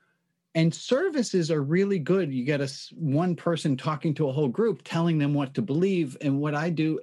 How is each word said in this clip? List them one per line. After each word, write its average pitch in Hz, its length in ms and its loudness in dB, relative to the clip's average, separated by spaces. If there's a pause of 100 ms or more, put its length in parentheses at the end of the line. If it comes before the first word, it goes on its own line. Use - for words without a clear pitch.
(540)
and 165 200 2
services 247 760 0
are 156 120 0
really 190 380 2
good. 165 320 0
You 127 120 -2
get 143 160 0
a 143 40 -2
s-, - 320 -10
one 165 400 0
person 160 400 0
talking 156 380 -2
to 147 140 0
a 131 40 -2
whole 147 160 0
group, 196 360 0
telling 165 340 0
them 143 140 2
what 143 220 -2
to - 80 0
believe. 160 580 0
And 139 200 0
what 147 140 -2
I 160 160 0
do, 156 320 0